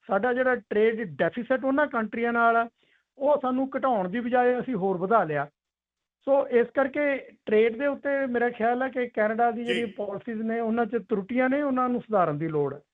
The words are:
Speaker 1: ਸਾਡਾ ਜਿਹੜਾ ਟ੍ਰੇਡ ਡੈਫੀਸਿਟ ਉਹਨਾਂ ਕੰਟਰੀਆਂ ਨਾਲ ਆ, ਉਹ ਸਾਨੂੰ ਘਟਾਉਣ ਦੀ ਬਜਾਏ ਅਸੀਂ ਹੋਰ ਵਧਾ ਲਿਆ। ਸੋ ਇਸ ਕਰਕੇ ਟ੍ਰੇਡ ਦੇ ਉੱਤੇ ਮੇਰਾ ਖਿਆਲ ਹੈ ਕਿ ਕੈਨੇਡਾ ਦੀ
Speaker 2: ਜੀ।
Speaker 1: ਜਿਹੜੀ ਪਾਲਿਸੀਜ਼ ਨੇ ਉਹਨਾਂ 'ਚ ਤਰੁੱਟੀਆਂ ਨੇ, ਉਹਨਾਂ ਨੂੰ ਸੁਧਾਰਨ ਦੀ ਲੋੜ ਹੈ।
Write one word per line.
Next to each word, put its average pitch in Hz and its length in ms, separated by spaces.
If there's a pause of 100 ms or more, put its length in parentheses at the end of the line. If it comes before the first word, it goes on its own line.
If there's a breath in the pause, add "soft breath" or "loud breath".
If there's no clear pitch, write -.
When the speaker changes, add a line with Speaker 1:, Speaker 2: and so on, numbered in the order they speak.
Speaker 1:
ਸਾਡਾ 202 260
ਜਿਹੜਾ 254 220
ਟ੍ਰੇਡ 220 480
ਡੈਫੀਸਿਟ 202 640
ਉਹਨਾਂ 277 220
ਕੰਟਰੀਆਂ 233 460
ਨਾਲ 233 240
ਆ, 233 120 (500)
ਉਹ 277 220
ਸਾਨੂੰ 262 360
ਘਟਾਉਣ 220 320
ਦੀ 226 120
ਬਜਾਏ 247 400
ਅਸੀਂ 254 140
ਹੋਰ 190 220
ਵਧਾ 190 280
ਲਿਆ। 147 240 (760)
ਸੋ 277 240
ਇਸ 240 260
ਕਰਕੇ 277 540 (180)
ਟ੍ਰੇਡ 220 300
ਦੇ 277 100
ਉੱਤੇ 277 400
ਮੇਰਾ 240 240
ਖਿਆਲ 240 320
ਹੈ 262 60
ਕਿ 247 180
ਕੈਨੇਡਾ 226 440
ਦੀ 233 140
Speaker 2:
ਜੀ। 240 100
Speaker 1:
ਜਿਹੜੀ 233 160
ਪਾਲਿਸੀਜ਼ 208 520
ਨੇ 226 180
ਉਹਨਾਂ 226 260
'ਚ 220 220
ਤਰੁੱਟੀਆਂ 240 400
ਨੇ, 285 140
ਉਹਨਾਂ 254 260
ਨੂੰ 247 120
ਸੁਧਾਰਨ 170 380
ਦੀ 160 100
ਲੋੜ 143 260
ਹੈ। - 60 (140)